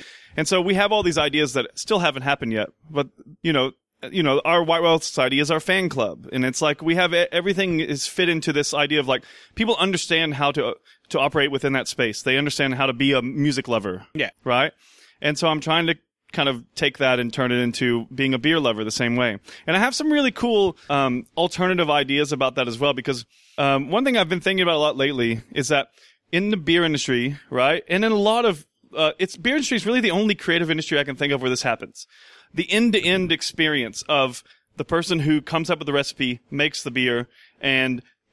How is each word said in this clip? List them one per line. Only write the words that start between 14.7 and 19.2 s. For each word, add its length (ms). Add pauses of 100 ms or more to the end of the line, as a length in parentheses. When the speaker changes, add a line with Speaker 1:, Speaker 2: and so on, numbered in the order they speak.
Speaker 1:
And 160
so 100
I'm 120
trying 260
to 80 (400)
kind 160
of 140 (100)
take 240
that 200
and 140
turn 180
it 120
into 520
being 200
a 40
beer 220
lover 240
the 60
same 260
way. 220 (280)